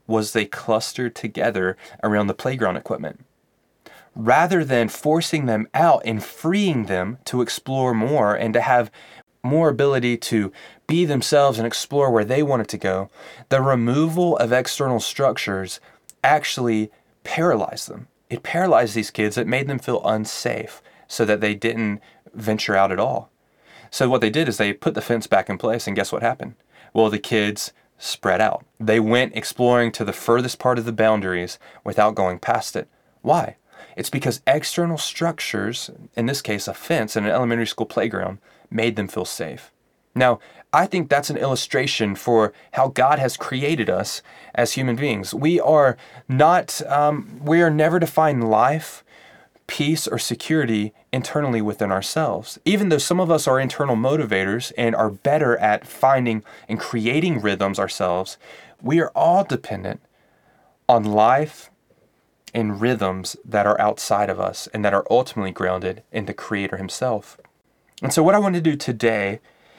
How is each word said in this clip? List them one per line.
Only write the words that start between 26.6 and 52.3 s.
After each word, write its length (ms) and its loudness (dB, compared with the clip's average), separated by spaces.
Well, 200 4
the 80 -4
kids 520 -2
spread 420 -2
out. 240 0
They 200 2
went 360 2
exploring 580 2
to 100 -4
the 80 -4
furthest 460 0
part 220 0
of 60 -6
the 60 -6
boundaries 680 0
without 320 2
going 240 -2
past 360 -4
it. 140 -8
Why? 360 0
It's 140 -8
because 380 -4
external 500 0
structures, 920 -6
in 100 -2
this 160 -4
case 260 -6
a 60 -8
fence 420 -4
in 100 0
an 60 0
elementary 360 0
school 180 -4
playground, 540 -4
made 240 0
them 120 -4
feel 180 -6
safe. 460 -10
Now, 260 2
I 140 2
think 220 -2
that's 200 0
an 80 -4
illustration 800 -2
for 360 4
how 160 2
God 300 2
has 180 -2
created 520 -2
us 320 -2
as 200 2
human 240 0
beings. 360 -4
We 260 2
are 380 4
not, 600 2
um, 540 0
we 200 4
are 80 6
never 300 2
to 80 0
find 420 2
life, 540 2
peace, 380 -2
or 140 -4
security 760 -2
internally 480 -2
within 300 -2
ourselves. 760 -4